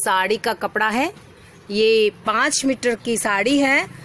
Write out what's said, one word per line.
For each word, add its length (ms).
साड़ी 320
का 160
कपड़ा 360
है, 240
ये 380
पाँच 400
मीटर 300
की 220
साड़ी 400
है 300